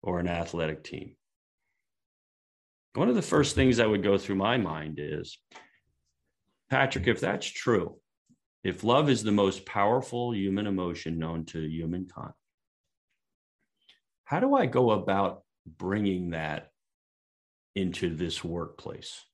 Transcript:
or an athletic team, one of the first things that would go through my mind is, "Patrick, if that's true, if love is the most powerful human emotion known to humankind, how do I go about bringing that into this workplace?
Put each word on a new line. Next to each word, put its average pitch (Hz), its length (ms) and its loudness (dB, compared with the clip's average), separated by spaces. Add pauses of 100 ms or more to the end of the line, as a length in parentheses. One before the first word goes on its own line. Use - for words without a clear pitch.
or 90 180 -2
an 87 80 -2
athletic 82 560 -4
team, - 320 -14 (1800)
one 190 140 4
of - 60 4
the 196 60 2
first - 340 2
things 131 220 6
that 113 120 6
would 101 140 2
go 101 140 4
through 98 200 -2
my 110 200 2
mind 78 420 -4
is, 76 380 -8 (1300)
"Patrick, 135 380 2
if 117 120 4
that's - 260 -2
true, - 540 0 (640)
if 90 200 -4
love 135 260 4
is 117 120 4
the 107 100 0
most 101 340 4
powerful 120 680 -2
human 98 320 -2
emotion 87 540 -4
known 82 260 -4
to 82 140 -10
humankind, 82 720 -6 (1900)
how 151 160 0
do 277 160 4
I 240 100 4
go 123 260 4
about 95 520 0 (240)
bringing 92 640 -2
that 78 400 -6 (1040)
into 87 400 -2
this 82 280 -4
workplace? - 800 -10 (100)